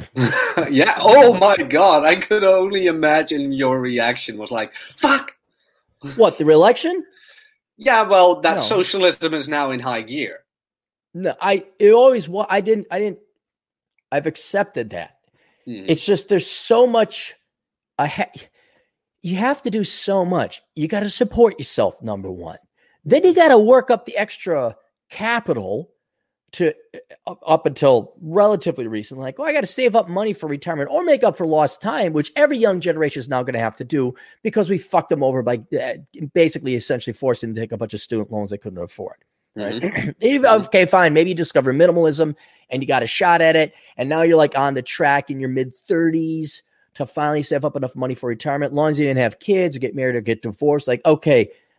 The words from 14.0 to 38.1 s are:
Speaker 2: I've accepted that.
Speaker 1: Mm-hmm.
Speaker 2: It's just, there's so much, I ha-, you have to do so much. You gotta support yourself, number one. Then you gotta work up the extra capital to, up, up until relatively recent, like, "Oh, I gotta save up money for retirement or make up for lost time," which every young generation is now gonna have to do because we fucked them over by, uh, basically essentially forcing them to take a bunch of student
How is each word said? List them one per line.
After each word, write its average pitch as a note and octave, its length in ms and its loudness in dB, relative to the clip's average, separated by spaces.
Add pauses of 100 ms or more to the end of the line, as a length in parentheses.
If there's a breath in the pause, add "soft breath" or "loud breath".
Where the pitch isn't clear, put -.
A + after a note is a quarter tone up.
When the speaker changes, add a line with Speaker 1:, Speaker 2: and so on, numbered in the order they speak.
Speaker 2:
I've D3 160 -2
accepted D#3+ 640 -6
that. E2+ 260 -14 (500)
Speaker 1:
Mm-hmm. G#2 200 -14
Speaker 2:
It's D#3+ 180 -2
just, G3+ 240 -2
there's F#3+ 200 0
so A#3 360 2
much, A#3 480 -2 (640)
I D3 100 0
ha-, - 240 -6 (880)
you F3+ 160 -6
have C4 260 -2
to B3 80 -4
do G#3 120 -2
so G3 420 -2
much. F3 360 -4 (140)
You D3+ 120 -4
gotta G#3 220 -4
support G3+ 480 0
yourself, A2 440 -4
number G2 300 -10
one. F2 260 -14 (480)
Then C4 180 2
you F4+ 100 6
gotta D#4+ 240 6
work B3 320 4
up A#3 160 0
the - 120 -10
extra D#3+ 580 -4 (340)
capital D#3+ 800 -6 (640)
to, E3 180 0 (540)
up, - 220 -14
up D#3+ 180 2
until C3 560 2
relatively F3+ 640 0
recent, A2 340 -10
like, C3 200 -10
"Oh, C#4 40 -6
I D#4 100 -4
gotta C#4 120 -2
save B3 300 -2
up G3+ 120 2
money G3 260 -4
for - 140 -14
retirement C#3+ 440 -6
or F4+ 120 -2
make C#4 200 2
up G#3 120 2
for E3+ 120 -4
lost D#3 340 0
time," G#3 320 -4
which D3+ 220 -4
every C#4+ 240 2
young G3+ 200 0
generation D#3 400 -4
is A#2+ 100 -10
now B2+ 120 -2
gonna B2+ 180 -6
have A2+ 180 -4
to B2 60 -10
do B2+ 300 -2 (300 soft breath)
because G#3+ 260 -2
we F#3+ 80 0
fucked - 320 -2
them D3 140 -2
over C3 180 0
by, A#2+ 180 -2 (220)
uh, B2+ 120 -6 (420)
basically D#3+ 400 0
essentially A#2+ 380 -4
forcing A#2+ 360 -4
them A2 60 -8
to A2+ 60 -8
take A2 100 -8
a A2+ 60 -10
bunch A2 180 -8
of G2+ 60 -8
student A2 300 -6